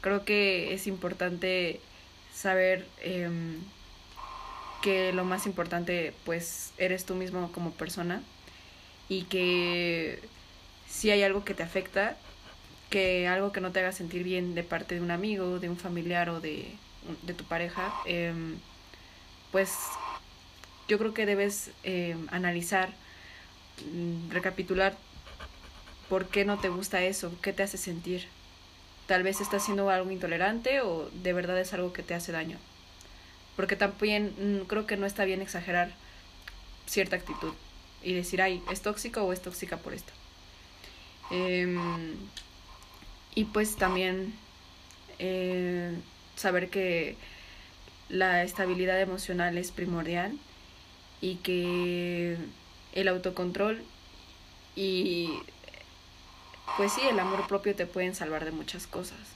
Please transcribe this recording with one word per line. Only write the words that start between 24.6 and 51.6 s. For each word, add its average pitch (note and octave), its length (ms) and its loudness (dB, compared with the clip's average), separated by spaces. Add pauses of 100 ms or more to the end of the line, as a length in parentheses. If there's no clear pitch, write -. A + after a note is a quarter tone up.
por F#3 200 2
qué G3+ 160 4
no G3+ 140 2
te G3 100 0
gusta F#3 340 0
eso, F#3 300 0 (100)
qué G3 100 0
te G3 100 0
hace G3 160 -2
sentir. F3 480 -4 (800)
Tal F#3 160 6
vez G3 180 2
estás G3 240 2
siendo G3 260 4
algo F#3 200 4
intolerante F#3+ 720 2
o E3 300 0
de F3+ 220 0
verdad F3+ 260 2
es F#3 140 -2
algo F3+ 180 0
que F3 100 -8
te E3+ 120 -4
hace E3+ 180 -4
daño. E3 260 -4 (960)
Porque G3 200 2
también, G#3 580 4 (280)
mm, F3+ 40 -6
creo G#3+ 200 0
que G#3 100 0
no G3 100 0
está G3+ 180 0
bien F#3+ 180 0
exagerar F3 500 0 (920)
cierta F#3 300 2
actitud D#3+ 360 -4 (500)
y F#3 120 0
decir, F3+ 280 0
"Ay, F#3 280 2
es G3 120 -4
tóxico G#3+ 400 -2
o F#3 100 2
es F3+ 100 -4
tóxica F3 360 -6
por - 160 -10
esto". - 180 -12 (1160)
Em, F3 840 0 (1200)
y A3 120 4
pues G#3+ 300 0
también, F#3 580 2 (840)
eh, F3+ 760 0 (420)
saber F3+ 340 2
que F3+ 460 0 (920)
la F#3 340 6
estabilidad F#3 580 2
emocional F3+ 580 2
es F3+ 140 -4
primordial F3 680 0 (840)
y F#3 160 -2
que F3 1000 2 (560)